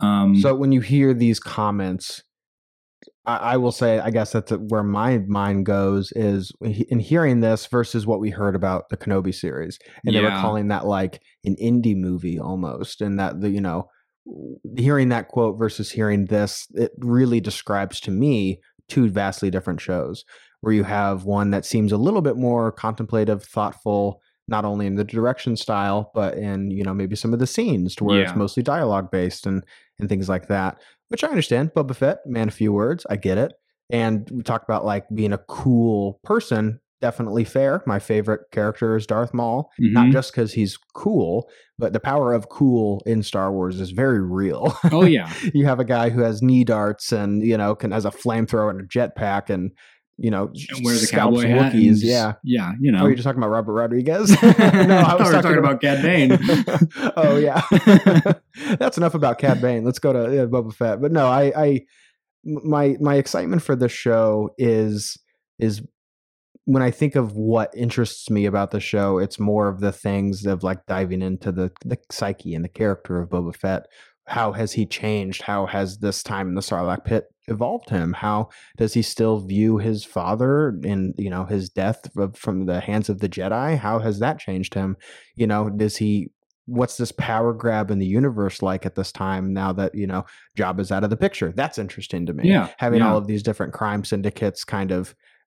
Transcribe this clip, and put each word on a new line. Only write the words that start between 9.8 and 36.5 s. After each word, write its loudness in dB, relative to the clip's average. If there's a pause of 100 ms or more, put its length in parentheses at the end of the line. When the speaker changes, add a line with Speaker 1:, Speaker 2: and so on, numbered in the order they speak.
Speaker 2:
and 0
they 2
were 2
Speaker 1:
Yeah. -2
Speaker 2:
calling -2
that, -2
like, -2 (240)
an -2
indie 2
movie -4
almost, -8
and -2
that -4
the, -2
you -2
know, -4 (880)
hearing 4
that -2
quote 0
versus -4
hearing 0
this, -2
it -2
really 2
describes -4
to -8
me 0 (280)
two 2
vastly -2
different -4
shows, -6 (360)
where -4
you 0
have -2
one 0
that -2
seems 0
a 2
little 0
bit 0
more 0
contemplative, -2
thoughtful, -4 (300)
not -2
only -2
in -2
the 0
direction -2
style, -2
but -2
in, -4
you -4
know, -4
maybe -2
some -2
of 0
the 2
scenes -2
to -6
where 2
it's -4
Speaker 1:
Yeah. -10
Speaker 2:
mostly -2
dialogue -2
based -4
and, -2 (360)
and -6
things -2
like -4
that, -2 (300)
which -4
I 0
understand. 0
Boba 0
Fett, 0
man, -2
a -2
few 0
words, 0
I -2
get -2
it. 0 (380)
And 0
we -8
talk -4
about, -2
like, -2 (100)
being 0
a -4
cool 0
person, -2 (220)